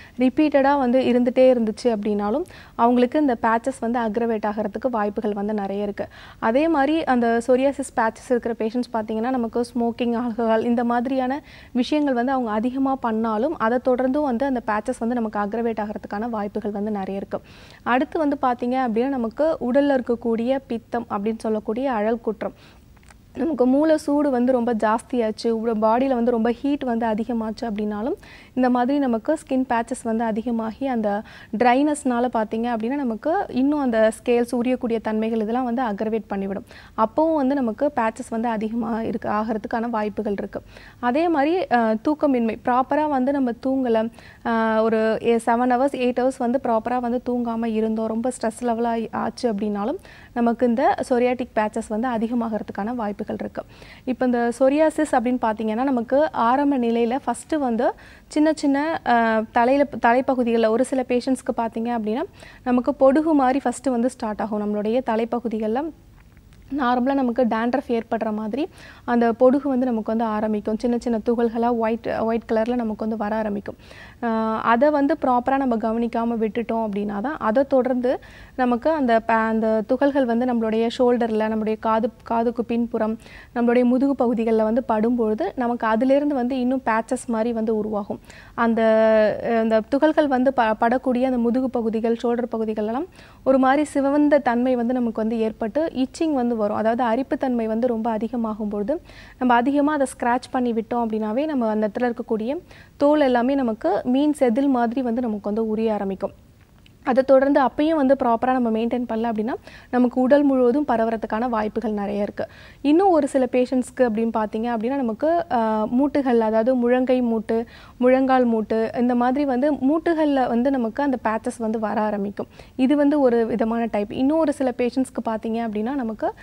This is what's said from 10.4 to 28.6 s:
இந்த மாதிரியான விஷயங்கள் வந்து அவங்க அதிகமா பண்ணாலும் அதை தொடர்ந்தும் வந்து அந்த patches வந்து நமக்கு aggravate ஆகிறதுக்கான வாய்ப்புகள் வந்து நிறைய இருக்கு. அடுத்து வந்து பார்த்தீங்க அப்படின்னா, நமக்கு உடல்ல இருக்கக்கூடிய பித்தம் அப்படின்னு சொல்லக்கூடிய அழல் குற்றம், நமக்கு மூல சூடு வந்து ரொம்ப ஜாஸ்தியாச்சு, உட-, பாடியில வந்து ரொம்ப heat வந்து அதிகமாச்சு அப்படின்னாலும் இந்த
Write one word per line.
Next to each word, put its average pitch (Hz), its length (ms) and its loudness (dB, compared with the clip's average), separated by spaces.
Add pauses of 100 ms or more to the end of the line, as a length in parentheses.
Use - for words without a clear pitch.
இந்த 240 180 2
மாதிரியான 254 580 -2 (300)
விஷயங்கள் 285 420 0
வந்து 240 180 0
அவங்க 254 200 -2
அதிகமா 254 440 0
பண்ணாலும் 226 640 -2
அதை 226 280 0
தொடர்ந்தும் 262 380 2
வந்து 262 220 -2
அந்த 262 200 -2
patches 214 340 -4
வந்து 240 160 -2
நமக்கு 214 240 -4
aggravate 220 460 -2
ஆகிறதுக்கான 208 440 -8
வாய்ப்புகள் 214 420 -6
வந்து 208 200 -4
நிறைய 190 220 -6
இருக்கு. 196 280 -8 (420)
அடுத்து 262 360 0
வந்து 285 220 0
பார்த்தீங்க 247 320 -2
அப்படின்னா, 247 340 0
நமக்கு 277 540 -2
உடல்ல 269 280 2
இருக்கக்கூடிய 240 800 0
பித்தம் 233 420 -6
அப்படின்னு 220 280 -4
சொல்லக்கூடிய 220 540 -4
அழல் 220 300 -2
குற்றம், 214 320 -6 (800)
நமக்கு 247 320 0
மூல 294 320 4
சூடு 294 320 0
வந்து 247 220 2
ரொம்ப 240 220 0
ஜாஸ்தியாச்சு, 226 760 -2
உட-, 226 320 -2
பாடியில 247 320 2
வந்து 233 180 2
ரொம்ப 233 200 2
heat 285 320 -2
வந்து 240 220 -2
அதிகமாச்சு 220 560 -4
அப்படின்னாலும் 214 540 -4 (380)
இந்த 254 160 2